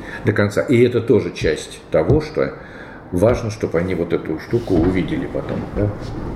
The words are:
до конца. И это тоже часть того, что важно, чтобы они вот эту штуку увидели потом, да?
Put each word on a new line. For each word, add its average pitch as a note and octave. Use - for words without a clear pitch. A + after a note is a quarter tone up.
до A2
конца. G#2
И A#2+
это A#2+
тоже G2
часть -
того, G2
что -
важно, A2
чтобы E2+
они F2+
вот E2+
эту D#2+
штуку -
увидели D#2+
потом, -
да? G#2